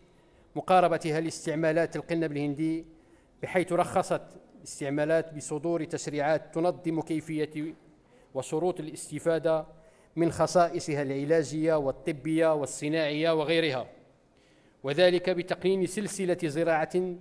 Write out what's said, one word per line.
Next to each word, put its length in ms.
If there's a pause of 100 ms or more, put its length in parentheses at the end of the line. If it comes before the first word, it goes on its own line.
(560)
مقاربتها 640
لاستعمالات 760
القنب 360
الهندي، 520 (580)
بحيث 300
رخصت 500 (360)
الاستعمالات 760
بصدور 500
تشريعات 680
تنظم 460
كيفية 760 (600)
وشروط 460
الاستفادة 840 (500)
من 160
خصائصها 680
العلاجية 720
والطبية 800
والصناعية 800
وغيرها، 520 (960)
وذلك 480
بتقنين 560
سلسلة 580
زراعة، 760